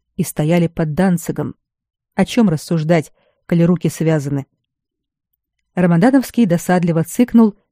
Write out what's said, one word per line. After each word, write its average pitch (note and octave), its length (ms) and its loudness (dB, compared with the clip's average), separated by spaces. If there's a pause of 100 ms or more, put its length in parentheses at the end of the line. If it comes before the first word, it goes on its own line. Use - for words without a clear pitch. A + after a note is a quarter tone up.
(180)
и F#3+ 60 -4
стояли E3 440 0
под D#3+ 260 -4
Данцигом. E3+ 640 -2 (580)
О - 120 0
чем A3+ 220 0
рассуждать, D#3+ 640 -2 (360)
коли E3+ 160 2
руки E3+ 260 0
связаны? C#3+ 560 -2 (1300)
Рамадановский G#3+ 720 2
досадливо E3+ 600 0
цыкнул A#3 520 2 (140)